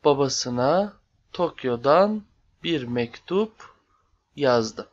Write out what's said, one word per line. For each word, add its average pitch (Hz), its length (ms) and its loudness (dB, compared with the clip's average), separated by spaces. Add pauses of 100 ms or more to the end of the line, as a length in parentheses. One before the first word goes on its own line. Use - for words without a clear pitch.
babasına 139 880 0 (400)
Tokyo'dan 165 920 0 (380)
bir 165 200 -4
mektup 123 920 -6 (600)
yazdı. 120 560 0